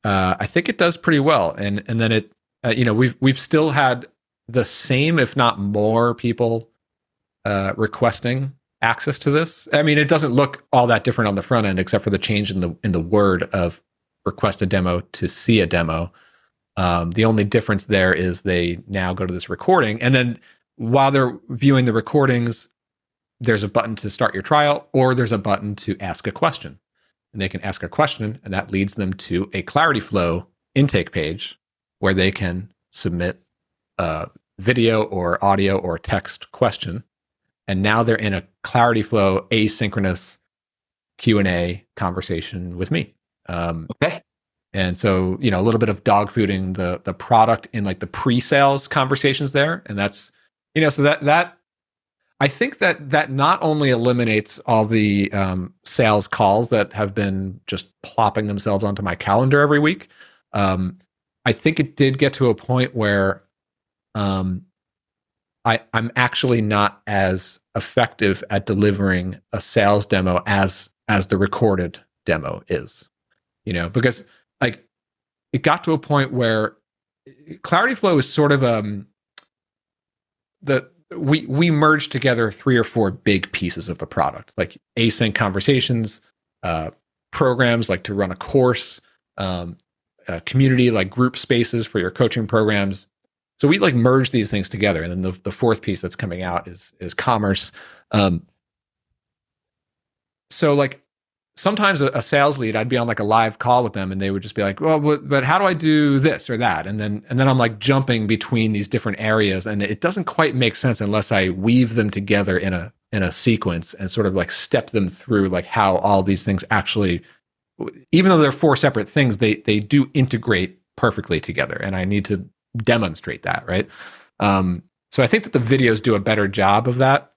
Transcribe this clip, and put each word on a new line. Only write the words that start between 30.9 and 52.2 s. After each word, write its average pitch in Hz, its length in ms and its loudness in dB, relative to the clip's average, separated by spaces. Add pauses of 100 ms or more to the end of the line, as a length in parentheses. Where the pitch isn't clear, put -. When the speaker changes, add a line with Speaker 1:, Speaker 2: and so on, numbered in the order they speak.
Speaker 1:
page 82 480 -8 (400)
where 95 140 2
they 95 180 2
can 92 400 -6 (200)
submit 87 500 -6 (560)
a 80 320 -6 (300)
video 113 440 2
or 90 400 -2
audio 98 340 2
or 90 200 -4
text - 540 -6
question. 110 520 -4 (640)
And 95 160 -2
now 107 180 4
they're 113 140 2
in 104 180 -4
a 92 140 -8 (160)
Clarity 117 400 2
Flow 98 480 2
asynchronous 104 840 -2 (800)
Q 107 220 2
and 98 80 0
A 87 380 -4 (100)
conversation 90 840 -6
with 92 140 -6
me. 156 220 -4 (360)
Um, 170 380 -6 (140)
Speaker 2:
Okay. 160 220 -4 (500)
Speaker 1:
and 92 240 -2
so, 92 440 0
you 123 100 2
know, 92 80 0
a 92 40 0
little 113 160 2
bit 110 100 2
of 98 140 -6
dog 104 280 2
fooding 95 440 -2
the, 90 280 -4
the 92 100 -8
product 113 600 2
in, 110 100 -4
like, 95 160 -4
the 90 80 -10
pre-sales 139 800 0
conversations 135 640 -2
there. 151 360 -2
And 104 100 -8
that's, - 340 -6 (440)
you 156 60 2
know, 156 80 4
so 139 140 -2
that, 147 180 2
that, 160 360 0 (840)